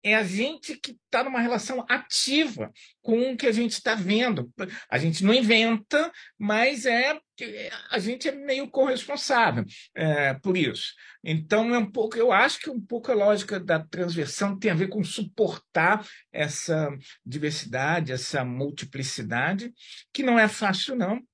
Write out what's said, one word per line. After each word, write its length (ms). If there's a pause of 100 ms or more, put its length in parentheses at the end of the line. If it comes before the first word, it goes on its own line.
(120)
é 40
a 80
gente 540
que 200 (120)
tá 140
numa 160
relação 500
ativa 800 (300)
com 300
o 60
que 100
a 40
gente 300
tá 140
vendo. 560 (380)
A 80
gente 260
não 100
inventa, 760 (260)
mas 480
é, 340 (720)
a 100
gente 280
é 40
meio 380
corresponsável, 960 (300)
é, 400
por 220
isso. 360 (300)
Então, 500
é 40
um 120
pouco, 280
eu 140
acho 280
que 100
um 100
pouco 320
a 40
lógica 440
da 200
transversão 760
tem 140
a 40
ver 120
com 160
suportar 1000 (260)
essa 580 (360)
diversidade, 840
essa 340
multiplicidade, 1300 (400)
que 100
não 160
é 80
fácil, 480
não. 260 (120)